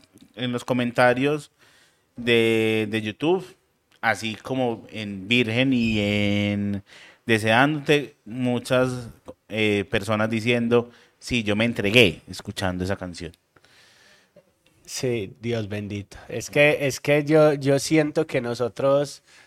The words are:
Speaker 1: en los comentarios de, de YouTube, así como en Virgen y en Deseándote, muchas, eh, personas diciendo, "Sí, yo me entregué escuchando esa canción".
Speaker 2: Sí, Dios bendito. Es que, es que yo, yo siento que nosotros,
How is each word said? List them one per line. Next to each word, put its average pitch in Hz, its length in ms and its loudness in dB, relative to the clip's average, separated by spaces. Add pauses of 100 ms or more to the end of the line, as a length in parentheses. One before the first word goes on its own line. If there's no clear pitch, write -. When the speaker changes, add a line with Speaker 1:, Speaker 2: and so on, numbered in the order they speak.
(340)
Speaker 1:
en 123 180 -6
los 120 120 -6
comentarios 127 880 0 (640)
de, 113 720 2
de 110 100 -2
YouTube, 147 460 -2 (540)
así 110 340 -2
como 120 560 -6
en 101 380 -10
Virgen 120 440 2
y 113 280 0
en 101 840 0 (440)
Deseándote, 131 1000 2
muchas, 123 840 -2 (400)
eh, 104 400 0
personas 107 400 -2
diciendo, 117 600 0 (300)
"Sí, 123 240 -4
yo 104 120 0
me 110 80 2
entregué 110 640 4
escuchando 90 560 -6
esa 95 120 -4
canción". 87 360 -12 (1500)
Speaker 2:
Sí, 117 560 -6
Dios 113 280 -6
bendito. 101 480 -10 (120)
Es - 220 -10
que, 147 360 4
es 127 140 -4
que 147 240 2
yo, 151 300 6
yo 139 240 2
siento 156 480 0
que 135 140 -2
nosotros, 127 840 0 (240)